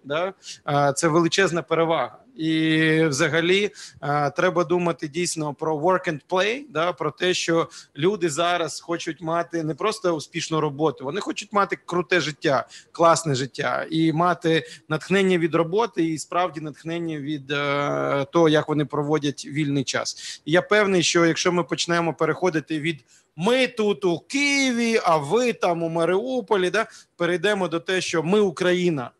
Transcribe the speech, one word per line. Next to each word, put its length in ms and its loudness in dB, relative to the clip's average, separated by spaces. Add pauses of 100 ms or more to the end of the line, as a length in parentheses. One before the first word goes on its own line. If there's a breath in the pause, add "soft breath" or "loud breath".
да, 300 -4 (340 loud breath)
е, 280 4
це 120 0
величезна 540 2
перевага. 580 0 (160)
І 680 2
взагалі, 680 2 (300 loud breath)
е, 300 0
треба 320 2
думати 440 0
дійсно 460 -4
про 240 -2
work 320 2
and 200 -4
play, 400 0
да, 240 -2
про 180 -4
те, 220 0
що 360 0 (260 loud breath)
люди 340 0
зараз 520 -2
хочуть 400 -6
мати 420 -2
не 120 -4
просто 360 -2
успішну 500 -4
роботу, 440 -2
вони 160 -6
хочуть 320 -8
мати 320 2
круте 340 0
життя, 480 0 (240 loud breath)
класне 440 4
життя 540 -4
і 240 2
мати 540 2 (220 loud breath)
натхнення 480 2
від 180 0
роботи 500 0
і 120 -2
справді 440 -4
натхнення 560 -8
від, 340 -8
е, 720 -2
того, 240 4
як 180 4
вони 180 0
проводять 600 -2
вільний 380 -2
час. 640 -8
І 60 -6
я 100 4
певний, 420 4
що 220 4
якщо 260 2
ми 120 2
почнемо 500 -2
переходити 640 -2
від 240 -6 (320 soft breath)
"ми 320 2
тут 380 -2
у 140 0
Києві, 840 0
а 140 4
ви 360 0
там 300 0
у 60 -2
Маріуполі", 800 0
да, 180 0 (280 loud breath)
перейдемо 520 0
до 120 -4
те, 220 -2
що 220 -2
ми 160 2
Україна, 800 0